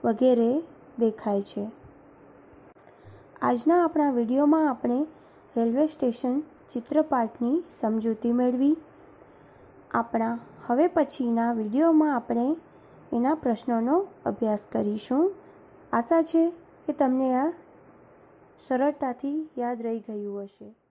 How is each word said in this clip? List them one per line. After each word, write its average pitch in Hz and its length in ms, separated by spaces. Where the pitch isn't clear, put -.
વગેરે 240 580
દેખાય 214 440
છે. 202 240
આજના 254 420
આપણા 302 260
વીડિયોમાં 277 600
આપણે 247 360
રેલવે 233 300
સ્ટેશન 254 540
ચિત્રપાઠની 262 1200
સમજૂતી 220 520
મેળવી. 247 440
આપણા 233 480
હવે 262 200
પછીના 240 680
વીડિયોમાં 285 640
આપણે 247 400
એના 247 220
પ્રશ્નોનો 247 720
અભ્યાસ 214 320
કરીશું. 226 640
આશા 240 300
છે 330 280
કે 302 60
તમને 262 420
આ 294 180
સરળતાથી 285 800
યાદ 240 240
રહી 226 180
ગયું 202 440
હશે. 208 300